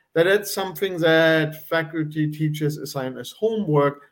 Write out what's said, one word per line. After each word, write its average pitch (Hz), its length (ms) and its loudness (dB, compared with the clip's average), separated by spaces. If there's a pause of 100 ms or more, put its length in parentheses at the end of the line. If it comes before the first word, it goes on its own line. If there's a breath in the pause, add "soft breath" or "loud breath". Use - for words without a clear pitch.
(140)
That 165 120 4
that's 202 280 2
something 185 440 -4
that 160 720 2
faculty, 156 600 -2
teachers 151 480 -2
assign 131 400 -8
as 123 140 -12
homework, 156 680 0 (100)